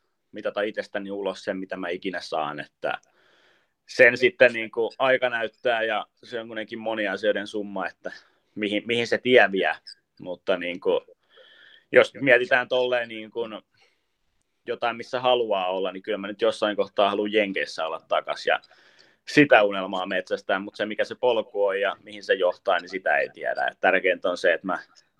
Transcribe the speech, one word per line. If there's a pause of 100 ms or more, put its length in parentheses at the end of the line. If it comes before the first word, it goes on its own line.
(320)
mitata
itsestäni
ulos
sen,
mitä
mä
ikinä
saan,
että (880)
sen
sitten
niin
kuin
aika
näyttää
ja (180)
se
on
kuitenkin
monien
asioiden
summa,
että (420)
mihin,
mihin
se
tie
vie, (460)
mutta
niin
kuin, (920)
jos
mietitään
tolleen
niin
kuin (1040)
jotain,
missä
haluaa
olla,
niin
kyllä
mä
nyt
jossain
kohtaa
haluan
Jenkeissä
olla
takas
ja (680)
sitä
unelmaa
metsästään,
mutta
se
mikä
se
polku
on
ja
mihin
se
johtaa,
niin
sitä
ei
tiedä.
Et
tärkeintä
on
se,
että
mä (420)